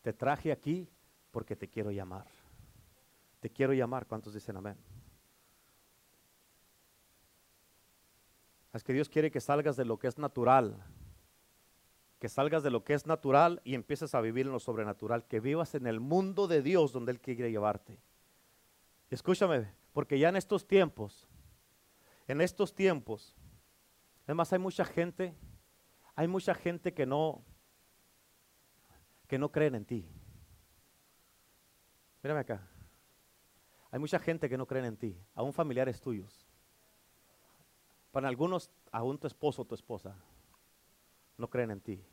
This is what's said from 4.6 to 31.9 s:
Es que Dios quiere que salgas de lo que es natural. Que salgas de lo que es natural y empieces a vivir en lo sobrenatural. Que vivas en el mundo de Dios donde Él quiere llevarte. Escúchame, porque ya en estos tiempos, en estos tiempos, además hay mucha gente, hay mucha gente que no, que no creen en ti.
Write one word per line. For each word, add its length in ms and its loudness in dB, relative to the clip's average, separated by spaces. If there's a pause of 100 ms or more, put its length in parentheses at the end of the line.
Es 100 -8
que 100 -2
Dios 160 2
quiere 200 4
que 100 -2
salgas 380 0
de 80 0
lo 140 -2
que 80 -2
es 100 -4
natural. 680 4 (1300)
Que 120 -8
salgas 340 0
de 80 2
lo 120 0
que 120 2
es 100 -4
natural 580 4
y 120 -4
empieces 400 -6
a 60 4
vivir 260 0
en 60 -4
lo 60 -4
sobrenatural. 680 -4
Que 120 -2
vivas 360 -2
en 100 -4
el 140 0
mundo 480 2
de 160 4
Dios 280 4
donde 200 -4
Él 100 -6
quiere 300 -2
llevarte. 500 -2 (1120)
Escúchame, 600 2 (220)
porque 240 0
ya 120 6
en 80 0
estos 280 -2
tiempos, 640 2 (1000)
en 140 0
estos 320 0
tiempos, 600 0 (880)
además 300 0
hay 60 2
mucha 260 0
gente, 500 -2 (800)
hay 120 2
mucha 280 0
gente 380 -4
que 120 2
no, 380 0 (1800)
que 100 -2
no 140 -2
creen 240 2
en 100 -6
ti. 240 -6 (2250)